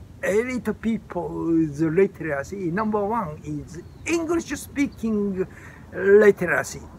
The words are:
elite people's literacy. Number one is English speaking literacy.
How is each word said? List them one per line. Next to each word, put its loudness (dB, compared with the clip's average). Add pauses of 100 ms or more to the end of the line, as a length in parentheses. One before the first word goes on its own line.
(220)
elite 0
people's -2
literacy. 0
Number 0
one -4
is -10 (220)
English -2
speaking -2 (460)
literacy. 4 (160)